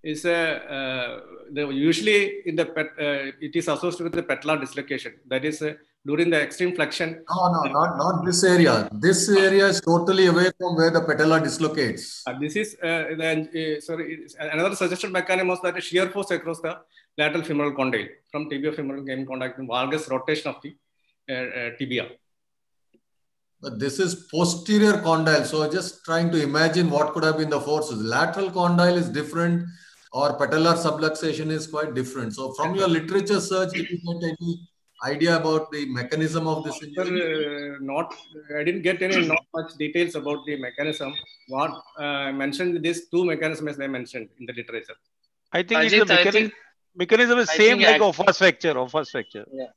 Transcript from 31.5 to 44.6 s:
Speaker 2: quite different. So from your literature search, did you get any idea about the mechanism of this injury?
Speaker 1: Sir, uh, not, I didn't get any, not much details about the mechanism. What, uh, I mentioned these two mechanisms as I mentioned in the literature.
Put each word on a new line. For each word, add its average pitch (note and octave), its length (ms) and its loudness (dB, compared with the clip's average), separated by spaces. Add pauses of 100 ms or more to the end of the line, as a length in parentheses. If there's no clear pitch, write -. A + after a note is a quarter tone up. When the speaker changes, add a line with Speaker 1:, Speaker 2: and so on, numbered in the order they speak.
Speaker 2:
quite D3+ 260 -6
different. B2+ 400 -6
So C3 200 -10
from E3 220 -4
your G3 120 2
literature F#3 540 2
search, F#3 320 -2
did E3 160 -6
you F3 80 -6
get E3+ 320 -6 (100)
any E3+ 300 -6 (340)
idea D3+ 340 2
about D#3 340 0
the D3 160 -6
mechanism D#3 600 -2
of D#3 160 -2
this D3 180 -10
injury? F3+ 380 -4
Speaker 1:
Sir, D3 560 -4
uh, C#3 80 -12
not, C#3+ 300 -4 (440)
I D3+ 60 -4
didn't F3 200 2
get F3 180 0
any, F#3 260 2
not D#3 160 0 (120)
much D#3+ 220 -8
details D#3 380 -2
about C#3+ 300 -6
the D3 140 -6
mechanism. C#3+ 540 -6 (340)
What, C#3 240 -2 (280)
uh, D3 40 -6
I C#3 280 -4
mentioned D3+ 520 -2
these E3+ 260 -4
two F3+ 160 0
mechanisms D#3 460 -2
as C#3+ 80 -12
I C#3 80 -6
mentioned B2 420 -8 (100)
in A#2+ 60 -16
the B2 80 -10
literature. A2+ 420 -10 (560)